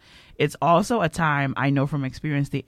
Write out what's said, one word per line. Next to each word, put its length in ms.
It's 260
also 400
a 60
time 480
I 140
know 180
from 160
experience 460
the 180